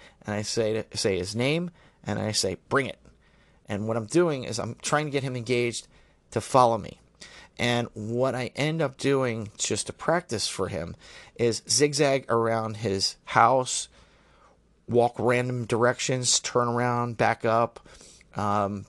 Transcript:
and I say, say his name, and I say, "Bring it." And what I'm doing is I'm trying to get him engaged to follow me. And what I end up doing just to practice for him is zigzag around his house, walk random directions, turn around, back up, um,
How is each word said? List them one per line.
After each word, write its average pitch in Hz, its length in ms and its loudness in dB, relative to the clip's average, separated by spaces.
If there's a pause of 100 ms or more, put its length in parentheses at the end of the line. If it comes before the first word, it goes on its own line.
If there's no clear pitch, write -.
(260)
and 107 80 -4
I 104 80 -4
say, 110 420 -2 (120)
say 104 240 0
his 104 160 -6
name, 156 340 -2 (340)
and 104 140 -4
I 107 140 -4
say, 98 260 -2 (120)
"Bring 131 180 0
it." - 100 -12 (680)
And 104 200 -4
what 113 100 0
I'm 107 100 -6
doing 156 380 0
is 110 120 -8
I'm 113 240 -6
trying 151 240 0
to 143 60 -8
get 139 100 0
him 131 140 -6
engaged 120 520 -2 (440)
to 110 100 -2
follow 117 380 6
me. - 200 -14 (600)
And 120 340 0
what 120 400 -2
I 123 220 -6
end 156 260 0
up 135 160 -4
doing 123 600 0
just - 300 -2
to - 60 -10
practice 160 540 -2
for 92 220 -4
him 85 260 -6 (400)
is 117 340 0
zigzag 139 600 2
around 113 480 0
his 98 480 -2
house, 127 640 2 (960)
walk 117 320 2
random 123 460 0
directions, 123 760 2
turn 120 280 0
around, 120 500 0
back 113 280 2
up, 113 420 0 (480)
um, 101 540 -2